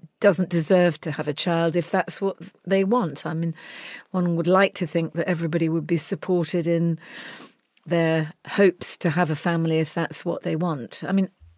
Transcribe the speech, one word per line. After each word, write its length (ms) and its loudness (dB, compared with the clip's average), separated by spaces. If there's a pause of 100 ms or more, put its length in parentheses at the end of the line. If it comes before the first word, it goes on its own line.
(200)
doesn't 280 4
deserve 540 2
to 80 -8
have 180 -6
a 60 -4
child 420 2
if 140 0
that's 320 0
what 140 -2 (280)
they 200 4
want. 420 0
I 80 -2
mean, 200 -2 (580)
one 240 2
would 100 0
like 280 4
to 120 -2
think 280 -2
that 140 -2
everybody 400 0
would 180 -2
be 120 0
supported 680 -2
in 320 0 (840)
their 480 0 (140)
hopes 520 2
to 120 0
have 200 0
a 60 0
family 440 0
if 120 -2
that's 320 -2
what 200 -4
they 120 -2
want. 500 -6
I 60 -4
mean, 160 0 (300)